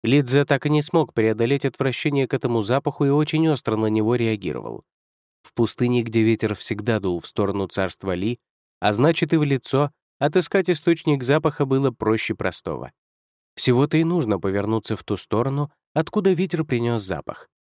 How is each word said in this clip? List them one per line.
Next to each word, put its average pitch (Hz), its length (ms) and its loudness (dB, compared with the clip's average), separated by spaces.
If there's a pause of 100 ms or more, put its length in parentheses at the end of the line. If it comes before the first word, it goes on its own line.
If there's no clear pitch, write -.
Лидзе 135 420 2
так 139 200 0
и 147 40 0
не 151 120 4
смог 156 320 0
преодолеть 117 520 0
отвращение 135 600 -2
к - 60 -4
этому 120 280 0
запаху 139 440 -2
и 139 40 2
очень 156 400 2
остро 120 260 -2
на 110 120 0
него 110 280 0
реагировал. 87 680 -4 (580)
В - 120 -20
пустыне, 120 500 0
где 113 180 0
ветер 110 340 2
всегда 104 440 -2
дул 90 200 -2
в - 80 -12
сторону 98 400 -2
царства 95 460 -4
Ли, 104 260 -4 (400)
а 104 140 2
значит 151 400 2
и 160 40 2
в 151 60 2
лицо, 139 480 0 (280)
отыскать 175 500 0
источник 156 540 0
запаха 147 420 2
было 135 260 2
проще 107 440 -2
простого. 78 560 -6 (640)
Всего-то 135 420 2
и 165 60 4
нужно 139 360 0
повернуться 101 560 -2
в - 80 -14
ту 101 140 -4
сторону, 135 540 -2 (220)
откуда 190 400 0
ветер 160 320 -2
принес 117 380 -2
запах. - 460 -10 (120)